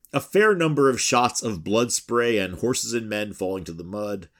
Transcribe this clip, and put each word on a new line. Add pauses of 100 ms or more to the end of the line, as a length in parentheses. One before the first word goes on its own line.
(120)
a
fair
number
of
shots
of
blood
spray
and
horses
and
men
falling
to
the
mud. (120)